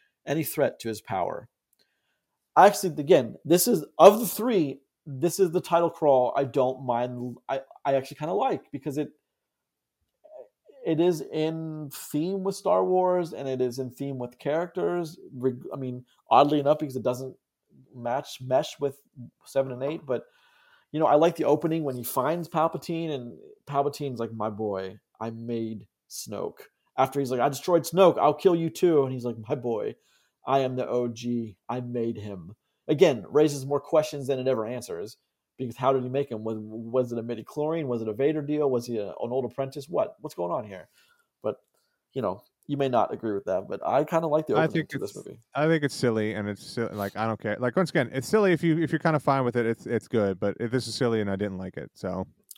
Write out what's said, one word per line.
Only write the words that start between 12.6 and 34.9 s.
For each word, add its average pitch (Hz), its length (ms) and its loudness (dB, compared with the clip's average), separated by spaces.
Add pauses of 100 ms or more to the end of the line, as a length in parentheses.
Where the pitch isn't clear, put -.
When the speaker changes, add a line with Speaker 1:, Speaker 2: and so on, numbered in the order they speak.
Speaker 1:
Wars, 180 500 2
and 135 140 -8
it 131 140 -2
is 123 180 -2
in 131 100 -6
theme 139 280 -8
with 123 220 -10
characters. 170 800 -2 (180)
Reg-, 127 380 -2
I - 40 -10
mean, 127 280 -8 (240)
oddly 143 300 6
enough, 143 200 2
because 135 160 -8
it 117 80 -6
doesn't 127 320 -4 (600)
match, 123 460 -6
mesh 127 380 0
with 139 180 -4 (480)
seven 135 260 -2
and 123 120 -8
eight, 156 220 -6
but, 123 180 -4 (680)
you 151 80 -4
know, 156 60 6
I 131 100 6
like 151 200 6
the - 80 -4
opening 160 400 2
when 131 120 -4
he 123 80 -8
finds 156 460 -2
Palpatine, 165 640 -2
and 123 260 -8 (300)
Palpatine's 139 520 -2
like, 113 140 -6
"My 110 160 -4
boy, 101 500 -6 (200)
I 113 120 -8
made 113 560 -8 (220)
Snoke." 98 500 -10 (380)
After 131 220 0
he's 127 120 -4
like, 127 100 -2
"I 139 80 4
destroyed 165 340 0
Snoke, 180 340 6
I'll 143 160 4
kill 180 220 4
you 165 140 -2
too." 160 340 4
And 131 80 -2
he's 123 140 -8
like, 117 100 -4 (140)
"My 143 60 -2
boy, 113 400 -4 (500)
I 135 140 2
am 127 180 -2
the 127 100 -4
O 123 220 0
G, 117 480 -6 (100)
I 123 140 -6
made 120 360 -4
him." 98 380 -12 (320)
Again, 143 400 4
raises 143 380 4
more 139 160 -2
questions 151 460 0
than 131 120 4
it 127 80 -2
ever 117 180 2
answers, 110 520 -8 (400)